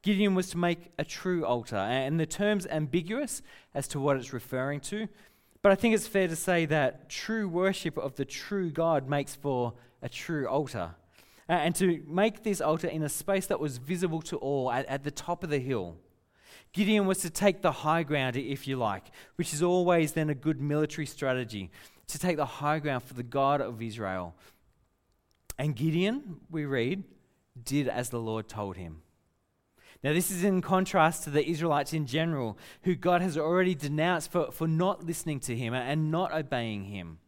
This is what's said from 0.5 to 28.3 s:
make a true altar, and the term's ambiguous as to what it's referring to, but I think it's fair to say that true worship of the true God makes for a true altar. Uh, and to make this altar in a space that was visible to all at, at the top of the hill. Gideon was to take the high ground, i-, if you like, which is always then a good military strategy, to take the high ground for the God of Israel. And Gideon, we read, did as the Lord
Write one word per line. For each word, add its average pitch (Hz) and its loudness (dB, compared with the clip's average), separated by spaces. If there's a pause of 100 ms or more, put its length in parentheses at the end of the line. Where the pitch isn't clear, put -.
make 170 0
a 156 -2
true 175 -2
altar, 117 0
and 131 0
the 160 2
term's 202 0
ambiguous 170 -2 (320)
as 139 -4
to 139 -4
what 139 4
it's 120 -8
referring 135 -4
to, 214 -6 (540)
but 202 10
I 190 10
think 220 4
it's 220 2
fair 190 4
to 165 0
say 170 2
that 143 0
true 214 -2
worship 180 0
of 131 -4
the 139 -4
true 185 -4
God 147 2
makes 143 -2
for 123 -2 (280)
a 123 -8
true 147 -4
altar. 113 -2 (540)
Uh, 180 4
and 170 2
to 180 2
make 185 0
this 202 0
altar 156 2
in 156 -2
a 143 0
space 196 -2
that 190 0
was 139 -2
visible 165 -2
to 160 -8
all 131 0
at, 127 0
at 139 -4
the 147 -4
top - -6
of 165 -6
the 147 0
hill. 104 -4 (760)
Gideon 202 4
was 185 2
to 170 -4
take 196 2
the 165 4
high 160 0
ground, 135 0
i-, - 0
if 131 -6
you 135 -2
like, 104 -2 (280)
which - -4
is 151 2
always 175 4
then 156 0
a 147 0
good 139 -2
military 147 0
strategy, 113 -4 (360)
to - -8
take 175 2
the 147 0
high 147 0
ground 139 -2
for - -16
the 120 -6
God 139 2
of 113 -4
Israel. 95 -6 (1200)
And 143 0
Gideon, 180 0 (100)
we 156 -4
read, 139 0 (580)
did 139 0
as 120 -2
the 120 -4
Lord 110 -4